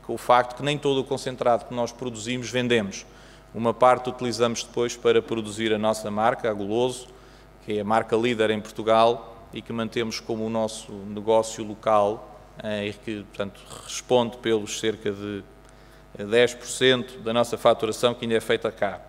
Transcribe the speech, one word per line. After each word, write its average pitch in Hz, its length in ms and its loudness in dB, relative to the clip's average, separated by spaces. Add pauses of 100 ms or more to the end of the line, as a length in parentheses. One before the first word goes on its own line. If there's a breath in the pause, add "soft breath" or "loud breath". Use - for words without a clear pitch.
com 117 140 -6
o - 20 -10
facto 123 380 2
que 135 80 -10
nem 147 160 -2
todo 139 200 0
o 127 40 -2
concentrado 123 640 0
que 123 100 -12
nós 120 160 -4
produzimos 120 580 -8
vendemos. 120 560 0 (480 loud breath)
Uma 113 180 0
parte 127 380 4
utilizamos 117 540 -2
depois 120 340 -4
para 113 240 4
produzir 110 500 -4
a 107 60 2
nossa 110 320 -2
marca, 113 400 0
a 107 40 -2
Goloso, 113 540 -2 (580 loud breath)
que 107 120 -4
é 104 40 -2
a - 40 -4
marca 110 300 2
líder 113 340 2
em 107 100 0
Portugal 113 960 2
e 117 80 -10
que - 100 -14
mantemos 113 480 -4
como 110 240 -6
o 110 60 -4
nosso 110 420 -4
negócio 107 720 0
local, 107 760 0 (220)
eh, 104 240 -4
e 104 60 -6
que, 104 320 -10
portanto, - 360 -8 (220)
responde 120 540 0
pelos 110 420 -2
cerca 104 320 -4
de 101 320 -8 (880 loud breath)
dez 117 240 6
por - 140 -14
cento 127 520 2
da 113 140 -4
nossa 117 240 2
faturação 117 560 2
que 120 100 -10
ainda 117 120 0
é 110 40 4
feita 113 320 0
cá. 95 380 -4